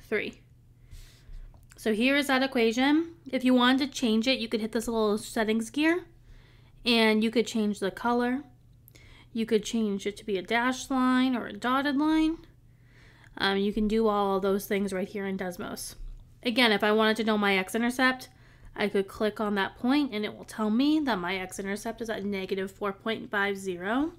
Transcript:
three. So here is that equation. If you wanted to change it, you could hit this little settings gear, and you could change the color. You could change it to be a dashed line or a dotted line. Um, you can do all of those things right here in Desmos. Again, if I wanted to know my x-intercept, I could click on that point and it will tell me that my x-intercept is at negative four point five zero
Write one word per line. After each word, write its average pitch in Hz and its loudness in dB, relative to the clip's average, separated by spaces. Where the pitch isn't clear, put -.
three. - -6
So 220 0
here 254 2
is 285 0
that 262 4
equation. 262 2
If 254 -2
you 254 6
wanted 254 4
to - -12
change 220 2
it, 262 2
you 226 -6
could 226 0
hit 220 -4
this 226 -2
little 220 0
settings 220 -2
gear, 330 2
and 220 4
you 226 0
could 226 2
change 208 -2
the 190 -2
color. 240 -2
You 220 -2
could 220 2
change 214 -2
it 202 -6
to - -18
be 196 -2
a 180 -4
dashed 240 -2
line 254 2
or 226 -6
a - -12
dotted 262 0
line. 311 2
Um, 196 0
you 202 0
can 214 0
do 220 2
all 202 2
of 185 0
those 196 0
things 196 -2
right 190 -4
here 196 -8
in 190 -4
Desmos. - -10
Again, 240 4
if 202 2
I 208 4
wanted 220 4
to 226 -2
know 214 2
my 202 2
x-intercept, 240 0
I 208 0
could 196 0
click 214 -2
on 208 0
that 196 -2
point 269 0
and 208 -4
it 214 -8
will - -16
tell 214 -4
me 285 4
that 240 -2
my 175 -4
x-intercept 196 -8
is 220 -8
at 196 -4
negative 190 -4
four 202 -6
point - -8
five 202 -2
zero 196 -4